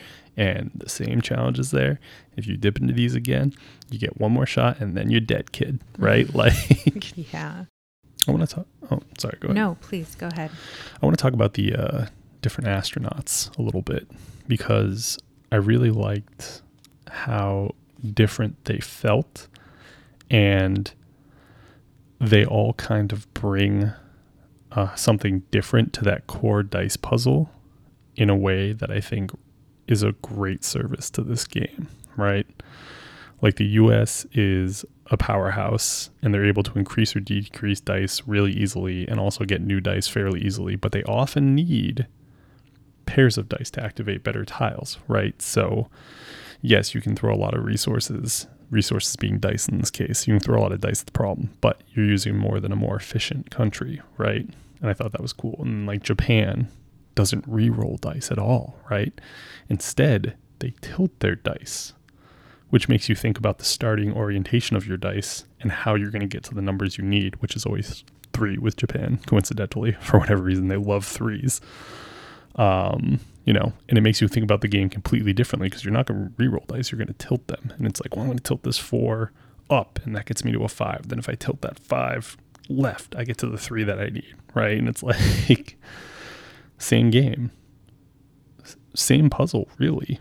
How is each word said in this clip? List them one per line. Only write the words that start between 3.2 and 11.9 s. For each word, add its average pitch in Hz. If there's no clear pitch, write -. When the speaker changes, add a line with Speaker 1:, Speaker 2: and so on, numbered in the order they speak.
Speaker 1:
you 120
get -
one 107
more 131
shot, 123
and 95
then 107
you're 117
dead, 113
kid." -
Right? 110
<laughs> -
Like, -
Speaker 2:
Yeah. 160
Speaker 1:
I 139
wanna 160
talk, -
oh, -
sorry, -
go -
ahead. 196
Speaker 2:
No, 202
please, 170
go 175
ahead. 160
Speaker 1:
I 139
wanna 156
talk 131
about 107
the, 104
uh, 110